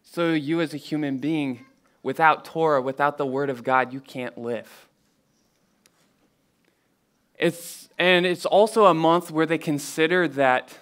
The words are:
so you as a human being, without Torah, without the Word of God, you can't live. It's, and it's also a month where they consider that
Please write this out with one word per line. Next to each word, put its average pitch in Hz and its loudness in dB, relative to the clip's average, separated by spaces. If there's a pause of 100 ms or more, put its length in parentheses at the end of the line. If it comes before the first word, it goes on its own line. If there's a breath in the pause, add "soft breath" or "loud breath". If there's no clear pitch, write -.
so 170 -4
you 160 -2
as 151 -4
a 151 -10
human 143 -6
being, 139 -4 (380)
without 151 2
Torah, 156 0
without 143 -2
the 147 -2
Word 135 -2
of 120 -8
God, 127 0
you 135 -12
can't 127 -12
live. 117 -10 (2500)
It's, - -4 (100)
and 180 4
it's 180 -4
also 214 4
a 180 8
month 165 2
where 160 0
they 160 -2
consider 160 -2
that 131 0